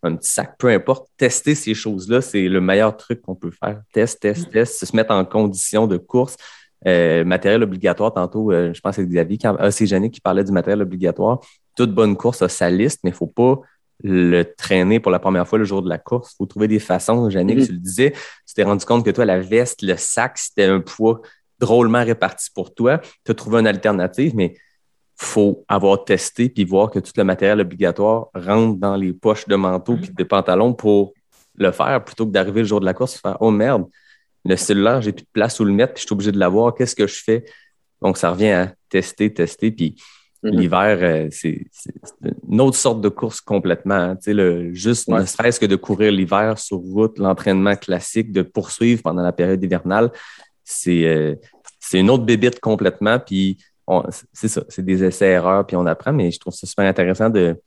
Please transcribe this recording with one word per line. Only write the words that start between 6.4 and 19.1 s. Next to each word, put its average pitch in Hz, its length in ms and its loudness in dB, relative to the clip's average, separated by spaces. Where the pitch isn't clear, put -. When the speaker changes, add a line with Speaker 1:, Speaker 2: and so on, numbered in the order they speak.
Speaker 1:
Euh, 85 380 4
matériel 98 380 2
obligatoire, 95 500 -2
tantôt, 104 380 -2
euh, 85 220 0
je - 60 -14
pense 98 160 -6
que 101 60 -4
c'est 90 60 -2
Xavier 87 300 0
qui - 100 -4
en, 101 100 0
ah, 101 140 2
c'est 104 160 0
Jannick 98 260 0
qui - 80 -20
parlait 95 220 0
du 95 80 -2
matériel 98 320 0
obligatoire. 92 560 -2
Toute 113 180 0
bonne 104 220 2
course - 280 -2
a 92 60 0
sa 87 200 -2
liste, 104 340 0
mais 90 80 0
faut - 160 -6
pas 127 320 2
le 90 400 4
traîner 95 560 0
pour 98 120 0
la 90 80 2
première 92 280 0
fois 110 100 0
le 110 80 2
jour 98 160 -4
de 90 80 -4
la 85 80 -4
course. - 400 -8
Faut 101 80 -4
trouver 104 220 -2
des 107 120 2
façons. 110 500 0
Jannick, 95 300 0
Speaker 3:
Mm-hmm. 131 60 4
Speaker 1:
tu 110 60 -6
le 87 80 -8
disais, 95 320 0
tu - 420 -20
t'es 104 100 0
rendu 101 220 0
compte 120 180 2
que 107 60 2
toi, 117 160 2